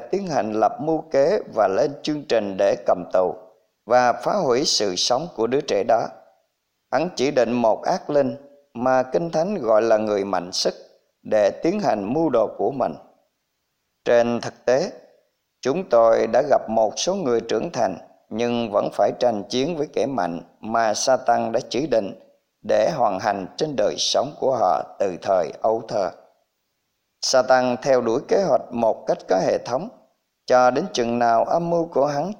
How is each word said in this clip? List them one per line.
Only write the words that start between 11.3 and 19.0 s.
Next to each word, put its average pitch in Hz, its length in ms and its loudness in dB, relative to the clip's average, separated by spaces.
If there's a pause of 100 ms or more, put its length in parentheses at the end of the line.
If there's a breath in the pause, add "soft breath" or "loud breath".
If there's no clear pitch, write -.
tiến 185 160 0
hành 110 340 -2
mưu 160 160 0
đồ 113 280 2
của 104 140 0
mình. 101 220 -4 (1120)
Trên 120 360 2
thực - 240 -12
tế, 143 260 0 (720)
chúng 175 280 -2
tôi 113 380 6
đã 120 220 2
gặp 113 200 2
một 110 300 0
số 185 160 -2
người 123 260 0
trưởng 123 300 -4
thành 101 260 -2 (320)
nhưng 120 420 -4
vẫn 101 220 0
phải - 260 0